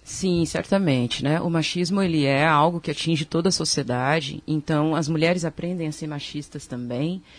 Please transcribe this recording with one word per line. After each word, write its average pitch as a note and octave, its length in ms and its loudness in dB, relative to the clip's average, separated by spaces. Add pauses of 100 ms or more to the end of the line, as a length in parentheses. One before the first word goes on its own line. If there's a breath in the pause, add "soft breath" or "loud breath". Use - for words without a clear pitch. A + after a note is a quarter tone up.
Sim, F3 420 0
certamente, D3 800 0
né? D3+ 180 2
O F3 80 0
machismo, F3 520 0
ele D#3+ 240 2
é C#3 200 4
algo D#3+ 340 4
que D#3 120 -4
atinge D#3 340 0
toda E3+ 240 0
a - 20 4
sociedade, C#3 960 0
então D3+ 480 0
as D3+ 140 0
mulheres E3 340 2
aprendem E3+ 440 -4
a D3+ 40 -2
ser D#3 160 -10
machistas D3 600 -10
também. B2+ 540 -4 (180 loud breath)